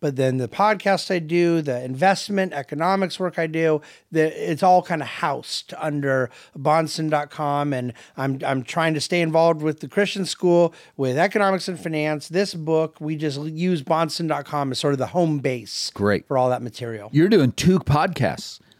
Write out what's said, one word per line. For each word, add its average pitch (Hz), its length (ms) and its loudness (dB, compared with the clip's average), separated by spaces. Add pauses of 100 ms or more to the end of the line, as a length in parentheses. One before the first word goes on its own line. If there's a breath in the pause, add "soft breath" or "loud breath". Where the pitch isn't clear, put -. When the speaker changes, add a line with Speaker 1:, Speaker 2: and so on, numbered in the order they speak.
Speaker 1:
But 143 160 -2
then 131 220 2
the 123 100 -2
podcast 196 600 0
I 185 120 0
do, 170 420 2
the 127 220 -4
investment, 185 680 0
economics 165 680 -2
work 180 180 -4
I 165 80 0
do, 160 340 0 (300 loud breath)
the, 160 400 0
it's 160 140 -2
all 185 180 6
kinda 160 220 -4
housed - 760 -6
under 139 520 0 (280 loud breath)
Bahnsen 156 520 0
dot 147 200 0
com. 147 420 -2
And 123 200 -4 (240 loud breath)
I'm, 135 280 -2
I'm 135 200 0
trying 160 300 0
to 143 60 -2
stay 175 200 0
involved 160 420 4
with 151 160 -2
the 143 100 -12
Christian 196 380 -2
school, 175 480 4 (220 soft breath)
with 131 200 0
economics 190 520 2
and 175 100 -6
finance. 151 500 -2
This 190 260 -2
book, 160 460 -2
we 156 140 -4
just 147 260 -4
use 160 440 -2
Bahnsen 160 420 0
dot 147 200 -4
com 143 260 -4
as - 80 -6
sort 143 140 2
of 135 40 0
the 127 80 -2
home 160 320 0
base 123 560 -6
Speaker 2:
Great. 101 320 0
Speaker 1:
for 139 100 -2
all 127 140 2
that 123 100 -2
material. 113 520 -10
Speaker 2:
You're 156 160 6
doing 151 240 6
two 180 260 4
podcasts. 147 800 -2 (220 soft breath)